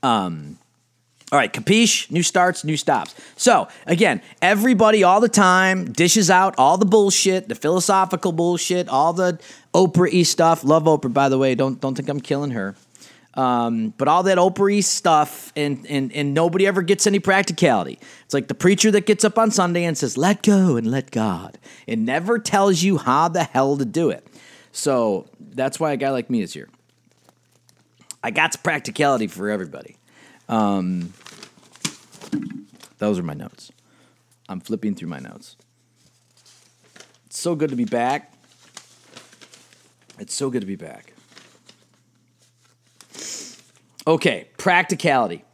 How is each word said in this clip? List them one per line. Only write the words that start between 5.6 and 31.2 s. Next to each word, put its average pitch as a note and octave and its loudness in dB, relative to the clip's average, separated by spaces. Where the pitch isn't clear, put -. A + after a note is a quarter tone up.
dishes F3 2
out F#3 4
all D3 4
the G#3 2
bullshit, F#3+ 2
the - -6
philosophical F#3 0
bullshit, F3 -2
all D3 2
the F3+ 0
Oprah-y F3 4
stuff. E3 2
Love D#3 4
Oprah, D3 2
by C#3 0
the C3+ 0
way. C3+ 2
Don't, C3 -2
don't C3+ -4
think C#3 -8
I'm C#3+ -6
killing C#3+ -4
her. G2 -8
Um, A#2 -2
but C3+ -2
all F3 2
that F#3+ 2
Oprah-y G3 2
stuff, - 0
and, C#3+ -4
and, C3+ -4
and C#3+ -4
nobody E3+ 2
ever G3 0
gets F3 0
any G3 2
practicality. D#3+ 2
It's - -10
like C#3 -2
the - -8
preacher G3+ 4
that G3+ 2
gets G#3+ 2
up G#3 0
on A3+ 2
Sunday F3 0
and E3 -2
says, B2 -4
"Let F#3+ 0
go F#3+ 4
and A2+ -2
let C3+ -4
God." F#2 -4
It A2 -4
never E3+ -2
tells G3 2
you F#3 0
how C#3+ 0
the E3+ -2
hell C#3 -2
to C#3 -4
do C#3 -2
it. - -10
So A#2 -2
that's C3 -8
why D#3 -4
a C3+ -4
guy C3+ -2
like B2 -6
me A#2+ -2
is F2 -10
here. B1 -18
I - -4
got D#3+ -2
practicality C#3 -2
for F#2 -8
everybody. E2+ -10
Um, F#2 0